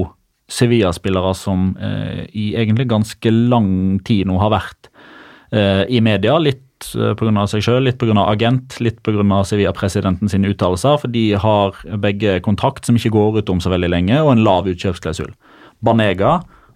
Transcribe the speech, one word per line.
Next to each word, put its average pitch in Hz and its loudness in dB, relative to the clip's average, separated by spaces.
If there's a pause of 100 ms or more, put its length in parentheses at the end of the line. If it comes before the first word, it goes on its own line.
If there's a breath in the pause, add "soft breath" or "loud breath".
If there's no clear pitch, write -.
(500)
Sevilla-spillere 95 0
som, 92 -2
eh, 101 -6 (100)
i 107 -6
egentlig 113 0
ganske 107 -2
lang 98 2
tid 98 0
nå 92 0
har 107 2
vært, - -4 (640 loud breath)
eh, 98 2
i 123 2
media, 110 2
litt, 143 -2 (320)
eh, 110 0
på 110 -4
grunn 107 2
av 101 0
seg 107 -2
selv, 123 2
litt 127 -2
på 117 0
grunn 107 4
av 101 2
agent, 123 -2
litt 113 -4
på 107 -2
grunn 101 2
av 98 2
Sevilla-presidenten 98 -2
sine 98 0
uttalelser, 101 0
for - -8
de 113 0
har 101 2 (240)
begge 101 0
kontrakt 110 -2
som 120 2
ikke 110 0
går 107 2
ut 104 -2
om 92 0
så 90 -2
veldig 90 0
lenge, 90 2
og 151 2
en 110 4
lav 95 2
utkjøpsklausul. 87 -6 (540 soft breath)
Banega 113 2 (360 soft breath)